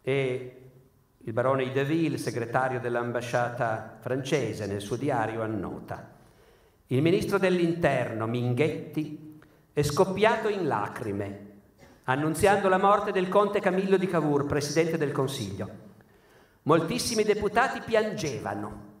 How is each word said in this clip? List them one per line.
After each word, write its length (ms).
E 680
il 160
barone 300
Ideville, 520
segretario 640
dell'ambasciata 1200
francese, 640
nel 140
suo 160
diario 460
annota: 680
"Il 160
ministro 340
dell'interno, 920
Minghetti, 1120
è 120
scoppiato 680
in 180
lacrime, 800
annunziando 680
la 80
morte 340
del 160
conte 320
Camillo 380
di 80
Cavour, 400
presidente 500
del 160
Consiglio. 560
Moltissimi 600
deputati 640
piangevano. 1000